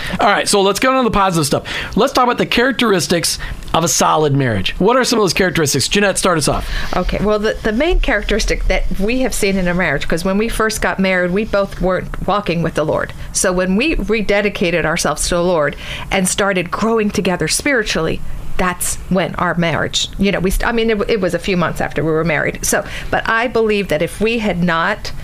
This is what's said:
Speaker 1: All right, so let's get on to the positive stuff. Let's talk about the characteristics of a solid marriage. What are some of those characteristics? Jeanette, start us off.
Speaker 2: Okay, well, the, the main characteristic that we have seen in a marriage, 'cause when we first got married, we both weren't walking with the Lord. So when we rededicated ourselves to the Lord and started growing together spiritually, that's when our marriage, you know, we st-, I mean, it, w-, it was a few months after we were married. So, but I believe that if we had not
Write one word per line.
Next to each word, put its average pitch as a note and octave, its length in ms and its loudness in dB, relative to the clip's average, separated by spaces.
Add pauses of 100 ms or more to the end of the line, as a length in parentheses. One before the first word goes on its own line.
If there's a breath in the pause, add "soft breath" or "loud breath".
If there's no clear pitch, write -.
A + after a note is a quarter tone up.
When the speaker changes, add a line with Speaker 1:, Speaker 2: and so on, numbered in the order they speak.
(200 loud breath)
Speaker 1:
All - 80 4
right, G3+ 220 2
so D#4 120 4
let's G3 180 2
get C4 120 4
on C4 120 2
to A3+ 60 2
the F#3 40 -2
positive F#3+ 320 2
stuff. - 500 -4
Let's B3 160 2
talk C4 140 4
about A#3+ 120 0
the F3+ 80 2
characteristics G#3 920 2 (320 loud breath)
of E3 120 2
a E3+ 40 0
solid D#3+ 480 2
marriage. A#2 440 0
What A3 180 4
are B3+ 60 4
some A#3 160 2
of G#3+ 40 4
those E3+ 100 2
characteristics? D#3 540 0
Jeanette, G3+ 300 2
start F3 220 2
us - 80 0
off. C3 200 -2 (300 loud breath)
Speaker 2:
Okay, - 260 -2
well, G#3 140 2
the, G#3+ 240 0
the A3+ 100 0
main D#4 280 2
characteristic G#3 640 0
that F#3 360 2
we A3+ 200 2
have B3+ 120 2
seen G3 260 2
in F#3 100 2
a F3 80 2
marriage, D#3 320 0
'cause E3+ 180 0
when F#3+ 140 2
we A3+ 100 0
first A3 320 0
got F3+ 160 0
married, F#3 320 2
we G3+ 160 0
both G3+ 340 -2
weren't F3+ 460 -2
walking F#3 380 0
with D#3+ 100 -4
the D3+ 100 0
Lord. - 300 -2 (180 loud breath)
So F#3+ 220 0
when F#3 220 0
we C#4 200 2
rededicated G3+ 880 0
ourselves D#3+ 440 -2
to F#3 60 0
the F3 80 2
Lord D#3+ 320 0 (340 loud breath)
and F#3 180 0
started G3 440 -2
growing G#3+ 400 0
together F3+ 360 0
spiritually, G#3 720 0 (360 loud breath)
that's F#3 380 0 (160)
when F3+ 240 0
our F3 180 0
marriage, E3+ 540 -2 (100)
you G3 140 2
know, F3 80 0
we F3 100 0
st-, - 180 0
I A#3 40 0
mean, A3+ 180 0
it, A3 80 2
w-, G3+ 160 0
it G#3+ 80 0
was E3+ 140 0
a E3+ 40 -4
few F#3+ 160 -2
months E3+ 240 0
after C3+ 240 -2
we D#3+ 80 0
were D#3 120 0
married. - 420 -2
So, - 180 0 (280 loud breath)
but - 180 -2
I A3+ 180 0
believe G#3+ 420 0
that G3+ 120 0
if - 180 -4
we A3+ 200 0
had F#3 240 -2
not F3 500 0 (100)